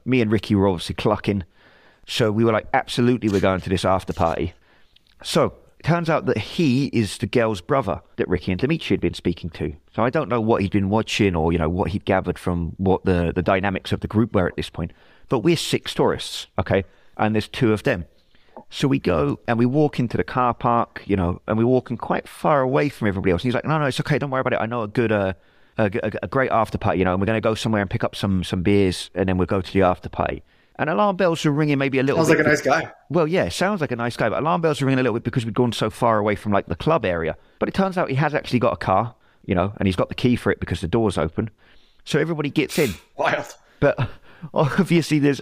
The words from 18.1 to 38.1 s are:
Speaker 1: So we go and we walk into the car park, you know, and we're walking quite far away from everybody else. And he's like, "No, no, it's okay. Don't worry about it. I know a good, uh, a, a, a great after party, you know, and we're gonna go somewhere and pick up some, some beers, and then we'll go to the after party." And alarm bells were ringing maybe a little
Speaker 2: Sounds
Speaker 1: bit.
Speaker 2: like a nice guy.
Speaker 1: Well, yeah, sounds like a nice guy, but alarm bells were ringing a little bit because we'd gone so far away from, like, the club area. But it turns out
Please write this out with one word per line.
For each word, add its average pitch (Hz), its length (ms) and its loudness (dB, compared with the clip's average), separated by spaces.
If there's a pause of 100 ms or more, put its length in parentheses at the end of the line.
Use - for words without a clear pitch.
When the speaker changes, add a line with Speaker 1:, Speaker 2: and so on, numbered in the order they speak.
Speaker 1:
So - 180 0
we 139 100 2
go 147 480 0
and 117 120 0
we 120 80 4
walk 143 340 2
into - 160 -2
the 90 80 0
car 123 300 0
park, - 520 -2
you 98 100 -2
know, 90 300 0
and 110 120 0
we're 113 80 4
walking 127 300 0
quite - 320 -4
far 151 340 0
away 143 260 0
from 113 200 -2
everybody 95 240 0
else. 87 100 0
And 127 60 -2
he's 120 60 0
like, - 100 -2
"No, 156 140 2
no, 147 80 0
it's 131 140 -2
okay. 139 180 0
Don't 143 120 -6
worry 131 100 -2
about 127 140 -2
it. - 60 2
I 107 60 -2
know 117 160 -4
a 104 60 -6
good, 110 240 2
uh, 98 220 2 (440)
a, 107 120 2 (120)
a, 104 100 -2 (120)
a - 40 -4
great 131 220 0
after 107 280 0
party, 90 220 0
you 92 40 4
know, 92 80 2
and 95 80 0
we're 98 60 0
gonna 110 140 2
go 113 140 2
somewhere 110 280 0
and 95 80 -4
pick - 140 -4
up - 120 -4
some, 95 280 0
some 92 180 -4
beers, 101 520 2
and 92 140 0
then 92 100 2
we'll 90 80 2
go 98 140 0
to - 120 -8
the 95 100 4
after 90 260 0
party." - 340 -4 (380)
And 156 80 -2
alarm 202 280 0
bells 175 280 0
were 156 60 2
ringing 147 280 2
maybe 135 200 0
a 127 60 2
little 143 200 2
Speaker 2:
Sounds 156 40 2
Speaker 1:
bit. 160 100 6
Speaker 2:
like 151 80 4
a - 40 2
nice 147 120 2
guy. 139 300 0 (160)
Speaker 1:
Well, 160 180 2
yeah, 170 220 0
sounds 190 320 -2
like 143 100 -2
a 123 60 -6
nice 117 200 -4
guy, 120 120 2
but 95 100 -2
alarm 165 220 0
bells 156 200 0
were 139 60 0
ringing 131 140 2
a - 20 2
little 117 160 0
bit 110 60 -8
because 117 200 -2
we'd 113 100 -6
gone 123 180 2
so 110 180 -2
far 113 280 2
away 104 180 0
from, 104 160 -4
like, 98 140 2
the 82 100 -6
club 156 280 0
area. 82 320 -2 (220)
But - 100 -2
it - 60 -6
turns 190 240 0
out 165 120 0